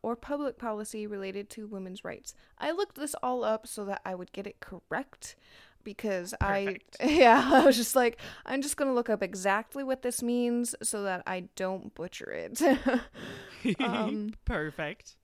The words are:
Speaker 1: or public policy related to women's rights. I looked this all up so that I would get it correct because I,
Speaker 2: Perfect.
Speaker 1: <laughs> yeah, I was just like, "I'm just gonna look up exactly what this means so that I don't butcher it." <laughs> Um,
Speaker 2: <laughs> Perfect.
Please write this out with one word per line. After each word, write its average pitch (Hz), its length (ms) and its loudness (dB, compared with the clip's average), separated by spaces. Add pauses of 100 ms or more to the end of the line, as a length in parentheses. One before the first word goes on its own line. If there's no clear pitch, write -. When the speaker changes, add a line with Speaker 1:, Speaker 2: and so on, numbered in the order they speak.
Speaker 1:
or 233 120 -2
public 277 440 -4
policy 214 480 -6
related 202 420 -8
to 220 160 -14
women's 190 400 -12
rights. - 300 -12 (240)
I 294 120 0
looked 392 260 -2
this 285 260 -6
all 254 200 -2
up 220 220 0
so 220 200 -10
that 196 200 -6
I 190 80 -6
would 180 180 -10
get 196 140 -10
it - 140 -14
correct - 760 -10 (480)
because 196 580 -4
I, 196 240 2
Speaker 2:
Perfect. - 340 -8
Speaker 1:
<laughs> - 60 -6
yeah, 254 460 10
I 262 140 10
was 262 120 10
just 233 180 0
like, 240 240 2 (260)
"I'm 262 160 -2
just 285 140 -4
gonna 269 180 0
look 240 160 0
up 208 140 0
exactly 196 600 -2
what 262 160 -2
this 247 200 -4
means 240 640 0
so 214 200 -4
that 185 220 -4
I 185 200 -6 (100)
don't 190 400 -6
butcher - 340 -10
it." 82 320 -6
<laughs> 269 400 4 (800)
Um, 214 600 -2
Speaker 2:
<laughs> - 60 -18
Perfect. 156 800 -6